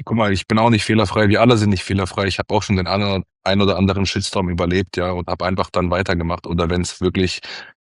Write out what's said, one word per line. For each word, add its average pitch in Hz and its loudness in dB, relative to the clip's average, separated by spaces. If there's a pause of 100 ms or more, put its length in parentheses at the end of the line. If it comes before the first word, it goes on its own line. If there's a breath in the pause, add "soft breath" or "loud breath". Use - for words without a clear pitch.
guck 113 -2
mal, 104 2
ich 95 -2
bin 107 0
auch 120 4
nicht 107 4
fehlerfrei. 107 2
Wir 101 4
alle 120 4
sind 104 4
nicht 92 0
fehlerfrei. 98 -2
Ich 95 -2
hab - -6
auch 104 0
schon 101 0
den 90 0
anderen, 98 -2 (180)
ein 98 2
oder 98 2
anderen 98 2
Shitstorm 98 -4
überlebt, 90 -2
ja, 90 -2
und 87 -6
hab 90 -6
einfach 95 -2
dann 90 -2
weitergemacht. 87 -2
Oder 85 -2
wenn's 90 -4
wirklich, 92 0 (460 loud breath)